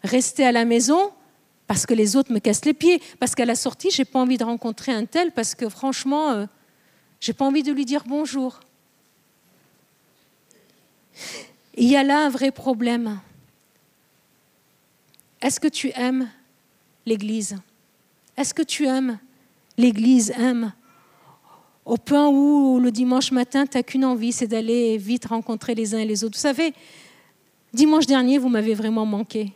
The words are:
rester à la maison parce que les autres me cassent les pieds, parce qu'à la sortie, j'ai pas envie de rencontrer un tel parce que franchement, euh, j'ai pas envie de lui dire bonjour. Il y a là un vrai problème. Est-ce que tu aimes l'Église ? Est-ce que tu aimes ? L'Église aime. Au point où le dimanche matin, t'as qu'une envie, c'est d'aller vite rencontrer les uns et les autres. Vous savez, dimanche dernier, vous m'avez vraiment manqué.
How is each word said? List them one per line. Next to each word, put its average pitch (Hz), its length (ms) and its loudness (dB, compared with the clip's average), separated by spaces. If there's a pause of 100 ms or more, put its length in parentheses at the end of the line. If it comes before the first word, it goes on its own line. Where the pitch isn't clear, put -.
rester 247 420 0
à 247 80 4
la 233 100 2
maison 254 480 2 (560)
parce 196 180 -2
que - 80 0
les 214 220 2
autres 269 160 0
me 214 80 0
cassent 208 260 0
les 294 80 2
pieds, 339 280 2 (180)
parce 247 160 -2
qu'à 247 100 0
la 233 100 0
sortie, - 360 -4
j'ai 262 140 0
pas - 140 -2
envie 254 180 2
de 233 60 -2
rencontrer 233 500 -6
un 220 120 -2
tel 339 280 -2
parce 226 200 -4
que 240 140 -6
franchement, 269 640 -2
euh, 208 140 -2 (760)
j'ai 233 140 -6
pas 269 120 -2
envie 277 160 0
de 285 120 -2
lui 277 120 -2
dire 285 220 -4
bonjour. 269 540 -6 (3250)
Il 240 100 2
y 262 120 6
a 277 60 4
là 285 220 2
un 285 40 2
vrai 269 220 -2
problème. 240 680 -4 (2250)
Est-ce 277 180 -2
que 320 80 0
tu 277 280 -4
aimes 254 340 -2 (760)
l'Église ? 214 520 -4 (800)
Est-ce 269 160 -4
que 330 100 -2
tu - 220 -2
aimes ? 262 340 0 (580)
L'Église 233 540 4
aime. 233 420 -2 (1120)
Au 233 120 -2
point 285 300 2
où 277 520 4
le 247 120 2
dimanche 247 400 0
matin, 262 340 0
t'as 262 180 -2
qu'une 262 220 -2
envie, 240 260 0
c'est 233 160 -4
d'aller 226 500 0
vite 214 280 -4
rencontrer 226 500 -6
les 220 180 -4
uns 226 60 -2
et 220 60 -2
les 208 180 -2
autres. 220 120 -6
Vous - 60 -8
savez, 285 320 -2 (1000)
dimanche 302 320 4
dernier, 262 320 4
vous 254 120 0
m'avez 220 240 0
vraiment 220 320 -2
manqué. 208 500 -6